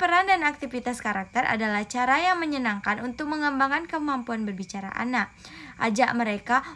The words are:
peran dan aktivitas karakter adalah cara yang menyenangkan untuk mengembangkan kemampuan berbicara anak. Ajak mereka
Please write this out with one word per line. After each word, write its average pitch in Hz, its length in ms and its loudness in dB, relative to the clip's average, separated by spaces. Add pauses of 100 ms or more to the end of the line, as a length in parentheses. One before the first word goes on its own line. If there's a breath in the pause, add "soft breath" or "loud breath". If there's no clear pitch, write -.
peran 349 240 6
dan 381 160 4
aktivitas 247 640 -4
karakter 202 400 -2
adalah 214 400 0
cara 247 320 2
yang 349 240 2
menyenangkan 220 640 -2
untuk 269 240 -6
mengembangkan 294 560 0
kemampuan 269 560 -2
berbicara 196 560 -6
anak. 233 320 0 (480 loud breath)
Ajak 233 400 2
mereka 233 480 0 (100)